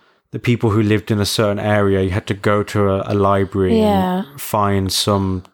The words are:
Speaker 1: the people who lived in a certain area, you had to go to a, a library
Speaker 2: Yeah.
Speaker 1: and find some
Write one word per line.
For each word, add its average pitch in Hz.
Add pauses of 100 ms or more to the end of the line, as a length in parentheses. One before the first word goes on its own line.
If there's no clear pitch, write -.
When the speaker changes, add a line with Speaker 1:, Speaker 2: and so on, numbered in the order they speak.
(320)
Speaker 1:
the 117
people 117
who 107
lived 104
in 107
a 101
certain 101
area, 101
you 95
had -
to 101
go 104
to 101
a, 98
a -
library 98
Speaker 2:
Yeah. 190
Speaker 1:
and 139
find 98
some 95 (100)